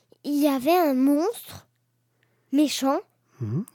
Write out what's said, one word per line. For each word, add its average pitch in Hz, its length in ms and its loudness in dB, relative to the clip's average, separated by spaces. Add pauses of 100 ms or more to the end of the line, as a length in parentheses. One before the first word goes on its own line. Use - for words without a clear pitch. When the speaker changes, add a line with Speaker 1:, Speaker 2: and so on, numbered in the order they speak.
(240)
Speaker 1:
il 285 180 -2
y 302 60 4
avait 277 300 2
un 302 180 2
monstre 294 720 -2 (840)
méchant. 277 480 0 (400)
Speaker 2:
Mhm. 123 240 -4
Speaker 1:
Que - 120 -18